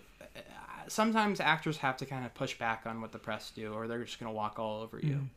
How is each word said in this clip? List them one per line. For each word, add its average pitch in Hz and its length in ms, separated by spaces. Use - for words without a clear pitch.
uh, - 60
sometimes 214 540
actors 156 380
have 131 200
to 135 80
kinda 127 280
push - 220
back 113 300
on 113 140
what 110 100
the 113 80
press 107 320
do, 107 240
or 113 140
they're 117 160
just - 160
gonna 113 120
walk 107 280
all 107 200
over 110 200
you. 139 360